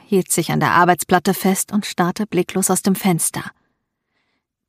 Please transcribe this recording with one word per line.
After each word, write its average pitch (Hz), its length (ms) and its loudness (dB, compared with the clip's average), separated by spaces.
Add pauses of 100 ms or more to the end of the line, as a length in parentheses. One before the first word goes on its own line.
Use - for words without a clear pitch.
hielt 185 260 0
sich 165 220 -2
an - 80 0
der 143 100 2
Arbeitsplatte 180 640 2
fest - 400 -2
und 202 120 -2
starrte 180 400 -4
blicklos 180 440 -2
aus 185 120 0
dem 190 140 2
Fenster. - 480 -2 (1300)